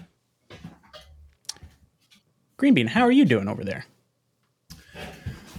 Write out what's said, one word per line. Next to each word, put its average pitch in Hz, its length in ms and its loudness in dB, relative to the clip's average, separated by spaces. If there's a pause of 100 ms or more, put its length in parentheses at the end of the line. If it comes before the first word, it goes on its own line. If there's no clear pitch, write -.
(2500)
Green 277 160 4
Bean, 120 140 2
how 220 140 0
are 247 100 4
you 269 140 6
doing 110 220 2
over 107 160 -8
there? - 220 -10 (1700)